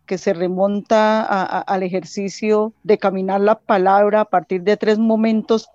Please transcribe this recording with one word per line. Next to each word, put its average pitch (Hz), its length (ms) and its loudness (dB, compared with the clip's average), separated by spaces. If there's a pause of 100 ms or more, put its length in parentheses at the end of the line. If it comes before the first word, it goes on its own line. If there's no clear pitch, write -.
que 185 140 -6
se 202 120 -2
remonta 202 880 0
a, 196 200 -2
a, - 180 -4
al 190 220 -4
ejercicio 196 880 -4 (120)
de 202 160 2
caminar 190 420 -2
la 214 160 2
palabra 202 640 2
a 214 40 0
partir 180 360 -2
de 202 160 0
tres 214 220 0
momentos 220 760 0